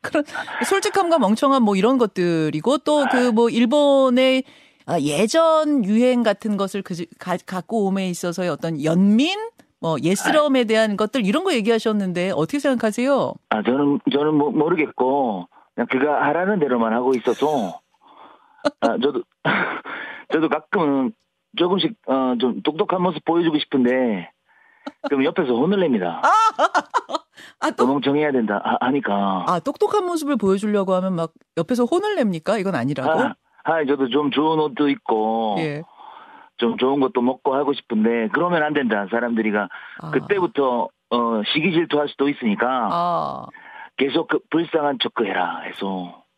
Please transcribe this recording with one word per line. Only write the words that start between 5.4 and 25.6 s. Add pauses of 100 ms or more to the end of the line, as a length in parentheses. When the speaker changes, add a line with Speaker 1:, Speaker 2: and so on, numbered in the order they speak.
Speaker 1:
유행
같은
것을
그, (240)
가-, (100)
갖고
옴에
있어서의
어떤
연민, (420)
뭐,
예스러움에
Speaker 2:
아.
Speaker 1:
대한
것들,
이런
거
얘기하셨는데
어떻게
생각하세요? (160)
Speaker 2:
아,
저는, (120)
저는
모-,
모르겠고, (280)
그냥
그가
하라는
대로만
하고
있어서, (1000)
아,
저도, (200)
<laughs>
저도
가끔은 (440)
조금씩, (140)
어,
좀
똑똑한
모습
보여주고
싶은데, (800)
그럼
옆에서
혼을